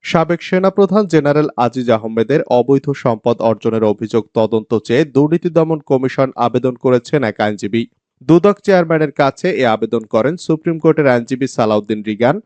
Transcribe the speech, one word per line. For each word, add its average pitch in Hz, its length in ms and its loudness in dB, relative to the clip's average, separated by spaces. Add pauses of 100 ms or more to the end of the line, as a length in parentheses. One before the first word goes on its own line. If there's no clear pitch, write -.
সাবেক 165 380 -2
সেনাপ্রধান 190 640 0
জেনারেল 151 420 2 (100)
আজিজ 120 320 -2
আহমেদের 113 500 0 (100)
অবৈধ 123 360 2 (100)
সম্পদ 117 440 -2
অর্জনের 110 440 0
অভিযোগ 107 380 0 (120)
তদন্ত 110 360 -2 (140)
চেয়ে 123 180 0 (120)
দুর্নীতি 151 360 0
দমন 160 280 0 (120)
কমিশন 131 380 0 (100)
আবেদন 120 380 -2
করেছেন 127 480 0
এক 107 160 -4
আইনজীবী। 104 420 -2 (400)
দুদক 170 400 4
চেয়ারম্যানের 165 500 0
কাছে 139 360 -2 (140)
এ - 60 2
আবেদন 110 400 -2
করেন 117 300 0
সুপ্রিম 160 400 -4
কোর্টের 151 340 2
আইনজীবী 123 360 -2
সালাউদ্দিন 107 540 -2
রিগান। 110 420 0